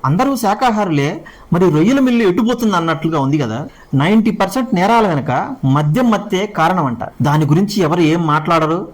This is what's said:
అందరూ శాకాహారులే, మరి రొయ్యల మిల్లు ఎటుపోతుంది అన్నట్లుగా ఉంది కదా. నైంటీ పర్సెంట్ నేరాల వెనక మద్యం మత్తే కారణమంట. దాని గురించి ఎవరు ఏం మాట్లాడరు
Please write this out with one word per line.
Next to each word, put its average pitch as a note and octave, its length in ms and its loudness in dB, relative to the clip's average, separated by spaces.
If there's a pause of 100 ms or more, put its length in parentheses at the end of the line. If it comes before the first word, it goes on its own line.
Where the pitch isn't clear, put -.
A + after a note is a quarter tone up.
అందరూ B3 220 2 (120)
శాకాహారులే, G#3 680 0 (440)
మరి F3 120 2 (100)
రొయ్యల G#3+ 320 2
మిల్లు A#3 220 2
ఎటుపోతుంది A3+ 500 0
అన్నట్లుగా D#3+ 460 -2
ఉంది C#3+ 180 0
కదా. A2+ 160 -6 (420)
నైంటీ G#3+ 380 2
పర్సెంట్ A#3 380 -2
నేరాల A3 340 2
వెనక C#3 200 -2 (440)
మద్యం D#3 380 2
మత్తే F#3+ 280 -2 (160)
కారణమంట. D#3+ 460 0 (240)
దాని D3+ 240 2
గురించి F#3+ 240 2 (120)
ఎవరు E3+ 160 0 (100)
ఏం E3+ 80 0 (120)
మాట్లాడరు D#3 460 0 (140)